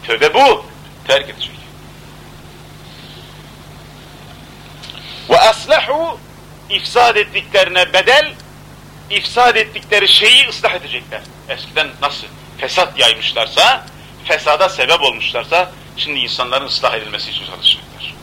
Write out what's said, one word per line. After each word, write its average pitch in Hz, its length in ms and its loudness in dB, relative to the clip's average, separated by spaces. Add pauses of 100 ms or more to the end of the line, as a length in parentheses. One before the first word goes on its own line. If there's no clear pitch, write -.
Tövbe 123 280 2
bu. 262 320 4 (400)
Terk 139 220 0
edecek. - 220 -12 (3750)
Ve - 80 6
aslahu, 277 840 2 (500)
ifsad 226 460 2
ettiklerine 180 760 0
bedel, 262 400 2 (800)
ifsad 233 460 2
ettikleri 208 520 0
şeyi 240 400 4
ıslah 196 260 -2
edecekler. 123 460 -10 (280)
Eskiden 147 400 -6 (140)
nasıl 139 240 -6 (320)
fesat 151 400 -2
yaymışlarsa, 120 880 0 (380)
fesada 151 440 0
sebep - 320 0
olmuşlarsa, 143 720 -2 (240)
şimdi 147 220 -6
insanların 123 480 -4
ıslah 117 280 -2
edilmesi 107 360 -8
için - 160 -10
çalışacaklar. - 760 -4